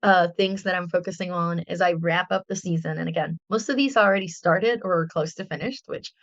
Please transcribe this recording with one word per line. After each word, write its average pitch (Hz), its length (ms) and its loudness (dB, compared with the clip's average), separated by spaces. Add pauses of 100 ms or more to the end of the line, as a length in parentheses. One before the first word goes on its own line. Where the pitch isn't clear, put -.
uh, 180 360 6
things 196 260 0
that 185 120 -2
I'm 175 140 -4
focusing 180 420 -2
on 170 360 -2
as 175 140 -4
I 180 120 4
wrap 170 380 0
up 190 160 -2
the 196 80 -6
season, 165 420 -2
and 165 100 -4
again, 165 300 -2 (120)
most 220 200 -2
of 285 80 2
these 269 200 2
already 196 300 4
started 190 560 0
or 180 180 2
are 160 60 0
close 165 280 -2
to 196 100 -8
finished, 190 420 -8
which - 240 -10 (120)